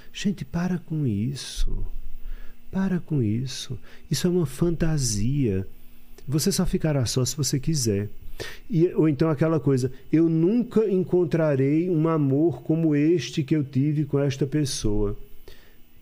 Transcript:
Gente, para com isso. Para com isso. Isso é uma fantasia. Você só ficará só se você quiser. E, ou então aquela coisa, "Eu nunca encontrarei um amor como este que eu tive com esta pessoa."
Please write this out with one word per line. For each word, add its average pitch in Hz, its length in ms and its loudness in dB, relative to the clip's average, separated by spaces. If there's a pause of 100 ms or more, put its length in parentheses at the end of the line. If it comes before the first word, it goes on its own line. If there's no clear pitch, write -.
(120)
Gente, - 320 -4
para 175 340 -2
com 156 280 -4
isso. - 760 0 (880)
Para 185 300 0
com 147 220 -2
isso. 117 560 -4 (320)
Isso 156 160 0
é 180 40 2
uma 175 160 2
fantasia. 131 1200 0 (640)
Você 156 240 0
só 180 140 0
ficará 147 400 0
só 123 180 0
se - 120 -4
você 143 220 0
quiser. 113 500 0 (600)
E, 175 200 4
ou 160 200 4
então 160 220 2
aquela 160 280 2
coisa, 131 320 2 (220)
"Eu 165 160 6
nunca 208 640 2
encontrarei 165 960 2
um 160 200 2
amor 151 540 2
como 160 320 2
este 156 480 2
que 156 140 0
eu 147 80 0
tive 147 400 0
com 143 140 0
esta 139 280 0
pessoa." 107 680 0 (840)